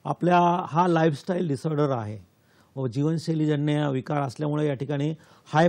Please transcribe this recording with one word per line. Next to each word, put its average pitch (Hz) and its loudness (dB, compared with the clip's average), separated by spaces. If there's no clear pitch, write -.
आपल्या, 175 2
हा 170 2
लाईफस्टाईल 165 0
डिसऑर्डर 147 -2
आहे, 107 -6
व 135 -4
जीवनशैलीजन्य 151 0
विकार 139 -2
असल्यामुळे 147 -2
या 139 -2
ठिकाणी 143 -4
हाय 165 6